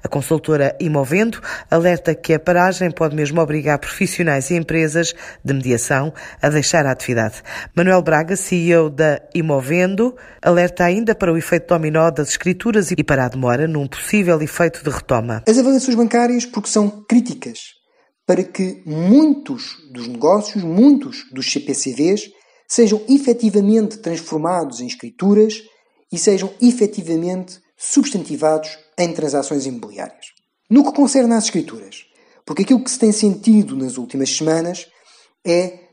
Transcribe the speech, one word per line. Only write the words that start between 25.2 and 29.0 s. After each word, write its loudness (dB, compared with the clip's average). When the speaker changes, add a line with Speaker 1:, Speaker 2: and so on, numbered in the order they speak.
Speaker 2:
e -8
sejam 0
efetivamente 0
substantivados -2
em 0